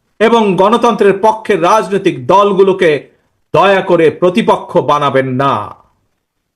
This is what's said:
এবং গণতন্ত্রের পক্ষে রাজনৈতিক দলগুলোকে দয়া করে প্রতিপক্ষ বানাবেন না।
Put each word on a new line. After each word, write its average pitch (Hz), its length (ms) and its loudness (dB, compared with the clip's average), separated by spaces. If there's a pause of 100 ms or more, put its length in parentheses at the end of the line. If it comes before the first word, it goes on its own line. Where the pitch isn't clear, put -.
(180)
এবং 220 380 2
গণতন্ত্রের 208 680 2
পক্ষে 220 340 -2
রাজনৈতিক 175 720 -2
দলগুলোকে 190 840 0 (440)
দয়া 185 260 2
করে 165 300 2
প্রতিপক্ষ 180 680 -2
বানাবেন 135 500 0
না। 127 460 -4 (800)